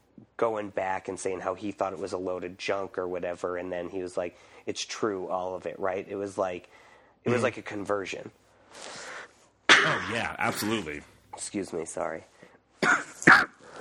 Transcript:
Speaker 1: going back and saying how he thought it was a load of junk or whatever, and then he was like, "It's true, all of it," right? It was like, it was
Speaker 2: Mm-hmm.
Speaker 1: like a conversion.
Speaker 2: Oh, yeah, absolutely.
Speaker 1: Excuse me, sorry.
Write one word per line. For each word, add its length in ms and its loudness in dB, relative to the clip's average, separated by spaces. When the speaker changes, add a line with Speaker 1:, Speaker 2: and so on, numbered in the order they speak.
Speaker 1:
going 320 2
back 380 -2
and 120 -4
saying 200 -2
how 140 -2
he 180 -4
thought 220 -2
it 60 -8
was 140 -4
a 40 -2
load 260 -4
of 140 -8
junk 400 -2
or 100 0
whatever, 500 -4
and 140 -6
then 180 -4
he 120 -4
was 160 -6
like, 180 -4
"It's 180 -4
true, 440 -2
all 260 -2
of 140 -8
it," 120 -6
right? 300 0
It 60 -6
was 200 -4
like, 340 -2
it 60 0
was 80 4
Speaker 2:
Mm-hmm. 60 2
Speaker 1:
like 140 0
a 40 -8
conversion. 720 -4
Speaker 2:
Oh, 420 6
yeah, 280 -2
absolutely. 640 0
Speaker 1:
Excuse 400 -4
me, 120 -2
sorry. 380 -4